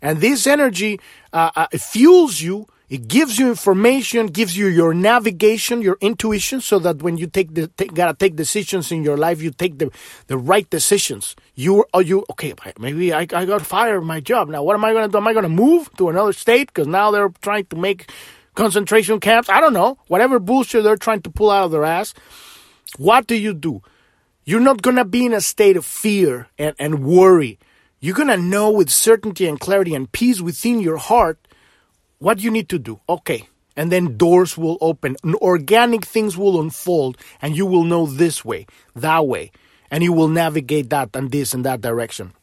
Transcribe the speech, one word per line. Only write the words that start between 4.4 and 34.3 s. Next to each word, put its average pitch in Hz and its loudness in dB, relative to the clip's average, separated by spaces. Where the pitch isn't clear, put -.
you 202 0
your 170 2
navigation, 214 0
your 190 0
intuition, 214 -4
so 208 0
that 160 -4
when 170 -4
you 170 -8
take 160 -4
the, 160 -4
take, 185 -10
gotta 170 0
take 170 -2
decisions 175 -6
in 160 -4
your 147 0
life, 160 -2
you 160 -6
take 160 -6
the, 143 -4
the 135 -6
right 160 0
decisions. 156 -2
You, 190 2
are 185 4
you, 190 -2
okay, 143 -10
maybe 156 -4
I, 156 -2
I 170 -4
got 196 -2
fired 202 -2
my 160 -8
job. 196 -2
Now, 147 -8
what 175 0
am 214 -2
I 220 2
gonna 220 0
do? 202 -2
Am 208 0
I 226 0
gonna 214 0
move 277 2
to 185 0
another 190 0
state? 247 0
'Cause 156 -2
now 196 2
they're 202 0
trying 202 -4
to 160 -12
make 190 -4
concentration 208 0
camps. 226 2
I 196 4
don't 311 4
know. 226 2
Whatever 240 2
bullshit 226 0
they're 214 4
trying 214 -2
to 180 -12
pull 208 2
out 196 2
of 175 -2
their 151 0
ass. 170 -4
What 220 4
do 233 -2
you 214 -4
do? 143 -8
You're 226 0
not 254 4
gonna 247 2
be 240 0
in 240 0
a 208 0
state 196 4
of 170 -4
fear 170 -2
and, 147 -4
and 151 -4
worry. 165 6
You're 180 -6
gonna 262 0
know 196 0
with 196 2
certainty 214 0
and 147 -6
clarity 185 0
and 135 -8
peace 240 0
within 220 -2
your 160 -2
heart 208 2
what 190 -2
you 226 -2
need 220 -4
to 180 -4
do. 113 -12
Okay. 165 -6
And 160 -4
then 175 0
doors 175 4